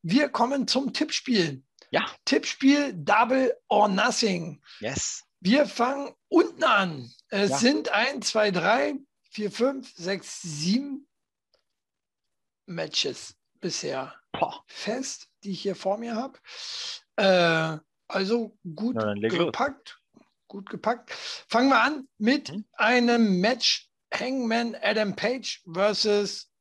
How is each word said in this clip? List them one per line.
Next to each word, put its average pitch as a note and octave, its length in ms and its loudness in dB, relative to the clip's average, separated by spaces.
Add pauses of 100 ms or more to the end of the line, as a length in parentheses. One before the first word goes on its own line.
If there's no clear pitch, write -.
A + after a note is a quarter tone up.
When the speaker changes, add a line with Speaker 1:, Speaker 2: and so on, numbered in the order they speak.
Speaker 1:
Wir C4 260 2
kommen C4 400 0
zum C4 240 0
Tippspiel. F#3 680 0 (280)
Speaker 2:
Ja. - 180 0 (140)
Speaker 1:
Tippspiel C#4 720 2
Double A3+ 600 2 (140)
or G#3 220 4
Nothing. F#3+ 720 0 (160)
Speaker 2:
Yes. - 460 -8 (160)
Speaker 1:
Wir B3 260 4
fangen C4+ 460 -4 (140)
unten - 380 2
an. F3+ 440 2 (200)
Es G3 220 2
Speaker 2:
Ja. - 80 0
Speaker 1:
sind C#4+ 300 2
eins, A#3+ 420 0
zwei, G#3+ 200 2
drei, A#3 440 2 (360)
vier, G#3 200 -6
fünf, C4 440 -2
sechs, F3+ 460 -8
sieben F#3+ 680 -2 (1600)
Matches - 720 -6 (260)
bisher C3+ 580 -6 (140)
Speaker 2:
Boah. - 340 -4
Speaker 1:
fest, - 600 -8 (160)
die G3+ 80 -10
ich F3 100 -8
hier G3 140 -4
vor G3 220 -4
mir A#3 180 -8
hab. C4 260 -8 (760)
Äh, E3 600 4 (320)
also G3+ 480 -2 (180)
gut A3 200 -4
Speaker 2:
Na, - 100 0
dann G#2 120 -2
leg A2 140 0
los. F3 140 2
Speaker 1:
gepackt. - 560 -6 (460)
Gut G3 220 -14
gepackt. A#3 420 -4 (360)
Fangen B3 220 4
wir B3 120 6
an C#4 360 -2
mit B3 320 0
Speaker 2:
Hm? G3+ 240 -10
Speaker 1:
einem A#3 680 4
Match A#3 500 0 (240)
Hangman A#3 680 -2
Adam G#3 340 0
Page - 460 -6 (100)
versus G#3 880 0